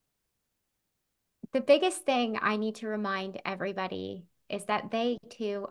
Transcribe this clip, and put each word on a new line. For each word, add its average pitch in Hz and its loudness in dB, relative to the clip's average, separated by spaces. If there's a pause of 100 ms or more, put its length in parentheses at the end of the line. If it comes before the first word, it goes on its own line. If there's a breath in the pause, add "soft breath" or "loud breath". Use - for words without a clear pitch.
(1500)
the 262 2
biggest 320 6
thing 240 2
I 214 2
need 214 0
to 220 -8
remind 196 -4
everybody 190 -4 (240)
is 202 -6
that 214 -2
they 226 0 (120)
too 202 -4